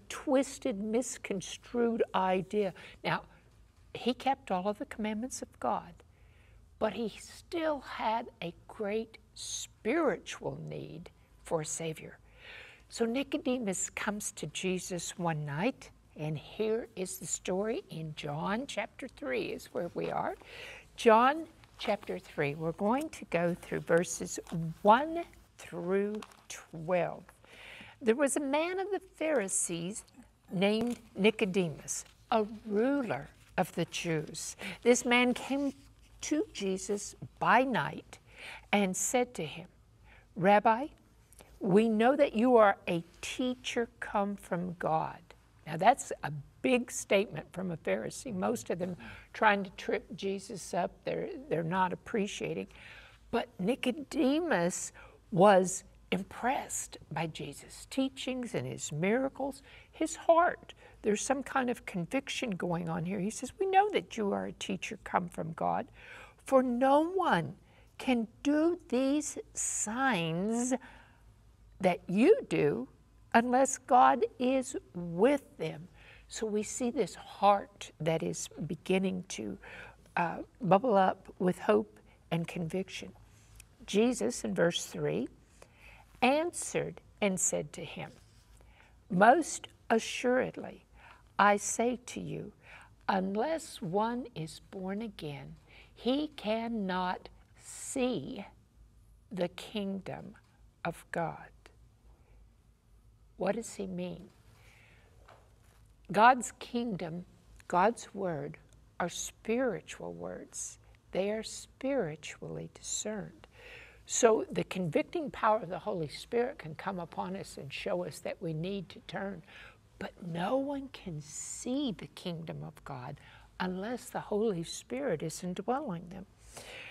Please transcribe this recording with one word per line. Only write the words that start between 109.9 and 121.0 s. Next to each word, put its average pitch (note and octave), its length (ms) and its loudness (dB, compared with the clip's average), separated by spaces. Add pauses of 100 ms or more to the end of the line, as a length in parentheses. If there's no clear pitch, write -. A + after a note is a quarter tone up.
words. - 640 -10 (320)
They G3 180 0
are G#3+ 140 -4
spiritually E3 1300 -6
discerned. - 760 -8 (600)
So A#3 440 6
the F3 120 -2
convicting A#3 680 -2
power G#3+ 260 2
of A#3 120 -6
the F#3 100 -6
Holy F3+ 280 -4
Spirit - 520 -4
can D#3 160 -12
come F#3 240 -6
upon F#3 360 -8
us - 220 -12
and C3+ 160 -12
show F3+ 300 -2
us - 160 -8
that - 200 -8
we E3 140 -6
need F3+ 360 -6
to - 180 -18
turn. G3 340 -8 (560)
But - 300 -12
no F3 300 -2
one C#4 320 -4
can D#3 320 -10